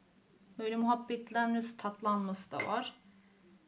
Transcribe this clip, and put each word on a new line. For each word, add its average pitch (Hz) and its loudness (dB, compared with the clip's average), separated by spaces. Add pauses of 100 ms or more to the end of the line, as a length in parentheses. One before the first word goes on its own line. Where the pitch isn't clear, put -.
(580)
böyle 220 -2
muhabbetlenmesi, 233 2
tatlanması 202 0
da 143 -4
var. 226 -2 (760)